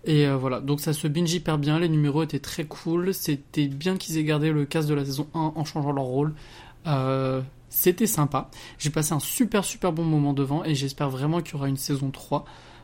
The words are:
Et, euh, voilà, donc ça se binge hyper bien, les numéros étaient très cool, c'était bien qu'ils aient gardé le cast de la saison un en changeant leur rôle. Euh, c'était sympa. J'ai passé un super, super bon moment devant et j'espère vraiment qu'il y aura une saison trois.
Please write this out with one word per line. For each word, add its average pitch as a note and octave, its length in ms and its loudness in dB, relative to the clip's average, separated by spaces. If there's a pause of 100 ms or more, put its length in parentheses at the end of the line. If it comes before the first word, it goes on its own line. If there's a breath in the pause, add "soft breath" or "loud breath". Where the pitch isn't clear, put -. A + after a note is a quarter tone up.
Et, D3+ 220 6
euh, C#3 80 4
voilà, C3 240 0
donc D3 220 0
ça D#3+ 100 0
se D3+ 160 -2
binge D#3+ 260 2
hyper E3 240 0
bien, D3+ 220 2
les F3 80 2
numéros D3+ 360 4
étaient D3+ 160 -2
très - 260 -8
cool, F3 480 -2
c'était D3 540 0
bien D3 280 -2
qu'ils E3 220 -4
aient D#3 80 0
gardé D3+ 260 2
le D3 140 2
cast D3+ 240 0
de D3+ 40 4
la C#3+ 120 0
saison C#3 280 -4
un D#3 220 -2
en D#3 80 -2
changeant D3 300 -2
leur C#3 100 -2
rôle. C#3 300 0 (540 loud breath)
Euh, C3 540 0 (280)
c'était - 380 2
sympa. C#3 440 0 (280 loud breath)
J'ai D3+ 100 -2
passé D#3 240 0
un C#3+ 80 0
super, G#3 420 0
super - 300 -2
bon D#3+ 100 0
moment D3 300 4
devant C#3+ 320 0
et D#3 100 2
j'espère C#3 340 -2
vraiment D3 320 0
qu'il E3+ 120 -10
y - 20 -8
aura C#3 140 -2
une C3+ 80 0
saison C3+ 340 -2
trois. D3 320 -4 (400 loud breath)